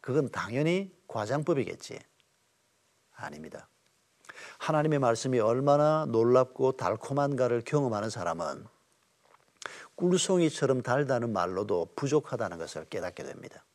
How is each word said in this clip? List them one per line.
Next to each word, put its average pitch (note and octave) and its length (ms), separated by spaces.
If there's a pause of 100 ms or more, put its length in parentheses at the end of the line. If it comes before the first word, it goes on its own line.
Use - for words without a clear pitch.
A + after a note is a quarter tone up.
그건 C3 280
당연히 E3 640 (160)
과장법이겠지. A#2+ 920 (1160)
아닙니다. - 540 (880)
하나님의 D3+ 420
말씀이 B2 400
얼마나 D3 680
놀랍고 B2 680
달콤한가를 B2 880
경험하는 A2+ 480
사람은 E2 560 (1300)
꿀송이처럼 D#3+ 840
달다는 B2+ 500
말로도 F2+ 640
부족하다는 C3 600
것을 D#2+ 280
깨닫게 F2+ 380
됩니다. - 400 (120)